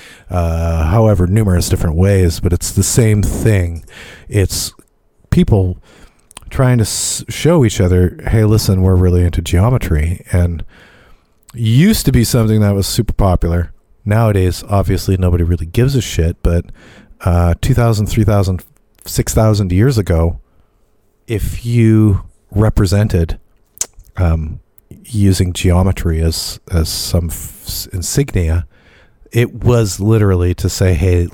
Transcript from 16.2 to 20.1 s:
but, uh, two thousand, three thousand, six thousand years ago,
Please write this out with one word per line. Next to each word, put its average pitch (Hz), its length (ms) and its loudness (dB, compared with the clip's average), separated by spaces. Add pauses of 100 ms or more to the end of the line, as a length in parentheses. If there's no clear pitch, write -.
but, 85 220 0 (560)
uh, 87 400 2
two 131 120 2
thousand, 113 340 0
three 113 180 0
thousand, 95 380 0 (420)
six - 280 -4
thousand 107 380 2
years 113 260 2
ago, 85 420 0 (840)